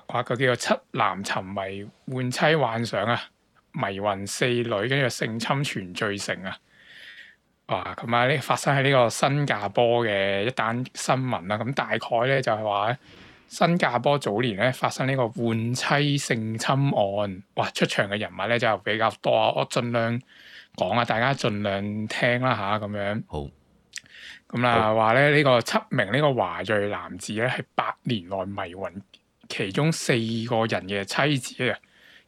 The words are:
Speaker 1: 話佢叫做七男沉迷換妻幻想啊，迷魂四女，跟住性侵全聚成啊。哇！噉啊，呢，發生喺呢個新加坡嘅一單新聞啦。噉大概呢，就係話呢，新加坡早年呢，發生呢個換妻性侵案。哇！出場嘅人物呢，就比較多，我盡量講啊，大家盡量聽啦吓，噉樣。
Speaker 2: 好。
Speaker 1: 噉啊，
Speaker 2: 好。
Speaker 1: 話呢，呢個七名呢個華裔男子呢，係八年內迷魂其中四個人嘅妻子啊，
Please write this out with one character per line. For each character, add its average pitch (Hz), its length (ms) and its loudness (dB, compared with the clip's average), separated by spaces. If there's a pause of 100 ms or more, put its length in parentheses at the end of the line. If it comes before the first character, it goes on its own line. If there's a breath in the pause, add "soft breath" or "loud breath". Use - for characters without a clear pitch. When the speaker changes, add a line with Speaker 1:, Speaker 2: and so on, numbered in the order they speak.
Speaker 1:
話 120 160 -2
佢 127 120 -2
叫 127 120 0
做 123 80 4
七 - 180 -2 (180)
男 98 320 0
沉 104 200 -4
迷 98 440 -8 (240)
換 127 200 -2
妻 156 240 4
幻 117 300 0
想 101 200 -2
啊， 117 160 0 (500)
迷 101 280 -4
魂 98 260 -2
四 - 220 -2
女， 120 160 0 (240)
跟 139 140 0
住 127 80 2
性 113 300 -4
侵 139 240 -2
全 95 300 -6
聚 101 240 -4
成 98 260 -6
啊。 92 120 -8 (1120 loud breath)
哇！ 95 280 -4
噉 117 200 -2
啊， 120 120 4
呢， 147 120 2
發 127 160 0
生 139 200 0
喺 139 80 2
呢 139 80 2
個 123 180 6
新 143 360 0
加 104 240 -2
坡 117 360 4
嘅 98 400 2
一 123 60 0
單 117 320 -2 (120)
新 - 200 0
聞 117 320 -2
啦。 104 100 0
噉 117 160 -4
大 135 160 -2
概 117 380 0
呢， 135 140 2
就 120 100 0
係 110 120 -2
話 104 260 2
呢， 131 80 -2 (500 loud breath)
新 170 300 2
加 135 220 2
坡 143 180 4
早 113 240 0
年 117 160 0
呢， 120 140 2
發 123 180 -2
生 - 180 -2
呢 135 80 2
個 127 140 2
換 117 460 0
妻 143 420 2
性 113 400 -2
侵 143 180 0
案。 104 680 0 (120)
哇！ 110 180 0
出 - 120 2
場 110 240 0
嘅 101 80 -2
人 104 140 -4
物 92 160 -4
呢， 117 100 2
就 110 220 2
比 107 180 -2
較 110 140 2 (100)
多， 135 100 2 (240)
我 139 140 0
盡 120 220 -2
量 117 280 0 (560 loud breath)
講 107 220 0
啊， 120 80 2
大 113 140 0
家 127 140 2
盡 107 280 -2
量 104 460 -2
聽 123 340 0
啦 127 140 2
吓， 104 240 -2
噉 104 100 -4
樣。 104 380 -4
Speaker 2:
好。 73 200 -6 (1000 loud breath)
Speaker 1:
噉 120 160 0
啊， 117 200 4
Speaker 2:
好。 110 100 4
Speaker 1:
話 110 180 6
呢， 139 160 6
呢 151 140 4
個 127 180 6
七 - 160 -2 (120)
名 110 220 0
呢 131 100 2
個 143 120 4
華 90 300 0
裔 98 80 -2 (180)
男 87 300 -6
子 - 140 -8
呢， 110 140 0
係 123 140 -2 (140)
八 110 260 -2
年 98 260 -4
內 95 180 -4
迷 98 280 -8
魂 92 180 -8 (560)
其 98 240 -4
中 147 200 2
四 - 220 -2 (340)
個 113 180 2
人 95 220 -2
嘅 98 180 -4
妻 147 320 2
子 127 320 -4
啊， 101 80 -4 (500 soft breath)